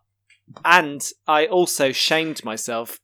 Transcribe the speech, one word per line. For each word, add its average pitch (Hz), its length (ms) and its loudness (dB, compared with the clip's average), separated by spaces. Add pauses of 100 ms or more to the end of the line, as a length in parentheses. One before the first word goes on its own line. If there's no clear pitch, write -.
(640)
and 160 400 2 (240)
I 156 200 4
also 165 440 2
shamed 156 540 -2
myself 113 580 -8